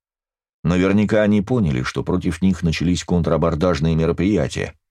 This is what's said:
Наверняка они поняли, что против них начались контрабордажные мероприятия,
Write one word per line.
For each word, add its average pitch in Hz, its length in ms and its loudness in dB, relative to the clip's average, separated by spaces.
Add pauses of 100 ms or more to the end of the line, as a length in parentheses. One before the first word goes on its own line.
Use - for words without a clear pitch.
(640)
Наверняка 98 600 2
они 104 180 2
поняли, 95 400 0
что 65 220 -6
против 85 400 -4
них 95 180 0
начались 82 420 0
контрабордажные 80 920 0
мероприятия, 82 800 -2 (160)